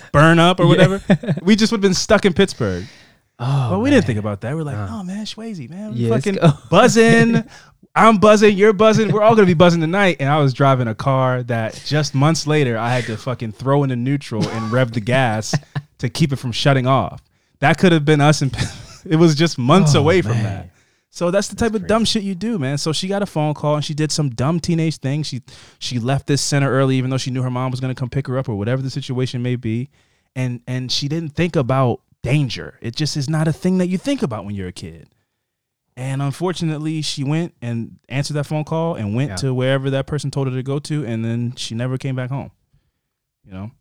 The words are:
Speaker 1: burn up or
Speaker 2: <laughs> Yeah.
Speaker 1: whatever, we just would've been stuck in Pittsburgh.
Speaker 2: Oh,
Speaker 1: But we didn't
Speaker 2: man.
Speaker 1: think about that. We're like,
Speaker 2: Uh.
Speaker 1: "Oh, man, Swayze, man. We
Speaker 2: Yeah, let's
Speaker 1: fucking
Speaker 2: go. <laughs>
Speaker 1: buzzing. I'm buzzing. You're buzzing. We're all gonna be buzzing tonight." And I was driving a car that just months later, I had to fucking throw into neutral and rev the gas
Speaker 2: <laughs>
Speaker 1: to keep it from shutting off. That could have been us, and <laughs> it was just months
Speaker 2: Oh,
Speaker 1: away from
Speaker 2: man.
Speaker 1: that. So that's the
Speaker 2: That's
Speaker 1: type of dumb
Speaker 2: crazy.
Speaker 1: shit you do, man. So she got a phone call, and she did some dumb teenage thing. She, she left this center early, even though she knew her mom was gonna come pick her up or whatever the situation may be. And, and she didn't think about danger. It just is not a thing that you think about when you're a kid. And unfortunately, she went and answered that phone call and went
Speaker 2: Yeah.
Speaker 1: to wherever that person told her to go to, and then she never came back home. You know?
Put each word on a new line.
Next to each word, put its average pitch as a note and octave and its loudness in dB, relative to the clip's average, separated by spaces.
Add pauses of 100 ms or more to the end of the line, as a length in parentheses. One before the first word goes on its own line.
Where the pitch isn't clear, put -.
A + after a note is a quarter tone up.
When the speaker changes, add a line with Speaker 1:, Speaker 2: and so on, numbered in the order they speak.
(100)
Speaker 1:
burn D#3+ 6
up F3 4
or - -2
Speaker 2:
<laughs> F3 6
Yeah. F3+ 8
Speaker 1:
whatever, G3 0
we F#3+ 4
just G#3 2
would've A3+ -2
been G3 4
stuck - 2
in F#3+ 4
Pittsburgh. G#2 -2 (540)
Speaker 2:
Oh, C3 -2
Speaker 1:
But F#3+ 0
we C4 0
didn't C4 6
Speaker 2:
man. - -6
Speaker 1:
think A2 0
about G#2 -4
that. C3+ -6
We're D#3+ -6
like, C#3+ -8
Speaker 2:
Uh. G#2 -6
Speaker 1:
"Oh, A3 -10
man, F#3+ -8
Swayze, G#3 -12
man. G3+ -12
We A#2+ -4
Speaker 2:
Yeah, A#2 0
let's C3+ 0
Speaker 1:
fucking G3 -2
Speaker 2:
go. E3 6
<laughs> - -20
Speaker 1:
buzzing. A3+ 6 (500)
I'm G#3+ 6
buzzing. G#3 6
You're G#3 6
buzzing. G#3+ 4
We're G#3 0
all A3 6
gonna G#3+ 6
be F3+ 4
buzzing E3+ 6
tonight." F3 0
And C3+ 0
I D3+ 2
was C#3+ 2
driving C3+ 2
a A2 -4
car B2+ 0
that A2+ -4 (100)
just D3 -2
months D3 2
later, C#3+ 2
I A#2+ -2
had B2 -2
to A2+ -6
fucking A#2 -6
throw C#3 0
into C3+ -2
neutral B2+ -2
and A2 -6
rev B2 0
the A#2 -4
gas A2+ 0 (220)
Speaker 2:
<laughs> - -12
Speaker 1:
to B2+ -4
keep C#3+ -2
it C3 -2
from B2 -6
shutting C3 2
off. B2+ 0 (400)
That D#3+ 2
could F#3 6
have D#3 4
been D3+ 4
us, D3 4
and C3+ -2 (260)
<laughs> - -20
it E3 2
was E3 6
just D#3 0
months D3 4
Speaker 2:
Oh, D#3 4
Speaker 1:
away D#3+ 4
from G#2+ -4
Speaker 2:
man. G#2+ -2
Speaker 1:
that. F#2 -8 (420)
So F3 -4
that's G3+ 0
the - -16
Speaker 2:
That's A3+ 0
Speaker 1:
type G#3+ -2
of E3+ -12
dumb G#3+ 2
Speaker 2:
crazy. A3 0
Speaker 1:
shit - -4
you G3 -6
do, G#3 -4
man. C#3+ -2
So D#3 -2
she - -6
got G3 -2
a G3+ -2
phone D3+ -2
call, D3+ -2
and D3 -2
she - -8
did D3+ -2
some D3 -2
dumb C3 -2
teenage E3 -2
thing. C#3+ -4
She, C#3 -10 (360)
she - -6
left B2+ -2
this C#3+ 0
center C#3 0
early, C3+ 2
even B2+ -2
though C3 -2
she B2+ -6
knew B2+ -4
her B2 -4
mom B2+ -4
was B2 -6
gonna C3 -4
come B2 -6
pick C3+ -6
her B2+ -4
up C3 -4
or A#2 -4
whatever A2+ -2
the C3+ -6
situation B2+ -4
may B2 -2
be. A#2+ -4 (440)
And, B2 -6
and B2+ -6
she - -4
didn't D#3+ -6
think E3+ -2
about C3 0 (220)
danger. A#2+ -2
It - -8
just D3+ -4
is C3+ -2
not D#3 0
a D#3+ 2
thing F#3 -2
that F3+ 0
you F#3 -2
think C#4 -4
about G#2+ -4
when G2+ -8
you're F#2+ -8
a F2+ -10
kid. E2 -16 (880)
And C3+ -6
unfortunately, D#3 -4
she C#3+ -6
went D#3+ -2
and A#2 -8 (100)
answered C#3+ -4
that D3 -4
phone D3+ -4
call E3 -4
and G#2 -6
went C3 -2
Speaker 2:
Yeah. F#2+ -10
Speaker 1:
to C3 -4
wherever C3 0
that C3+ -4
person D3 -6
told C3+ -4
her B2+ -4
to C3 -4
go C3+ -6
to, D3+ -6
and A2+ -4
then A#2+ -4
she - -10
never B2+ -4
came C3+ -6
back B2+ -6
home. C#3+ -8 (920)
You G2+ -20
know? F#2+ -12 (100)